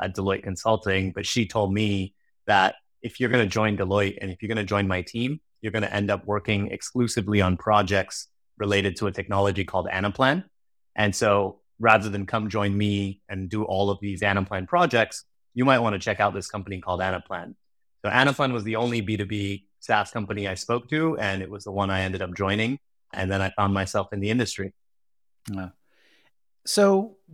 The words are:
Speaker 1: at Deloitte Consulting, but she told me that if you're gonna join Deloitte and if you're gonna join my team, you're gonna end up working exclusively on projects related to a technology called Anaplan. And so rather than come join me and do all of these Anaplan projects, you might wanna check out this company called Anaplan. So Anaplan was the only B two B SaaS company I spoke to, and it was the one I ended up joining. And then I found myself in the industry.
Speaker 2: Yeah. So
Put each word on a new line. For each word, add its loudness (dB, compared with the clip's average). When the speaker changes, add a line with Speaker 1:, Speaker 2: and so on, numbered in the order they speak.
Speaker 1:
at -6
Deloitte -2
Consulting, 0
but -8
she 0
told 0
me 0
that 6
if -12
you're 0
gonna 4
join 2
Deloitte 2
and -8
if -12
you're -6
gonna -2
join 0
my 0
team, -4
you're -6
gonna 0
end 0
up -2
working -2
exclusively 0
on 4
projects 0
related 2
to -4
a -2
technology 0
called -2
Anaplan. 0
And 2
so 2
rather 6
than -4
come -2
join 0
me 0
and -6
do -2
all 0
of -2
these -6
Anaplan 0
projects, 2
you 0
might 6
wanna 0
check -2
out 2
this -6
company -8
called -4
Anaplan. -4
So -2
Anaplan 2
was -4
the -4
only -2
B -2
two -4
B -6
SaaS 0
company -4
I -2
spoke -4
to, 0
and -2
it -8
was -14
the -12
one 0
I 0
ended -2
up -6
joining. 0
And -2
then 0
I 0
found 2
myself -2
in -6
the -2
industry. -2
Speaker 2:
Yeah. -8
So 4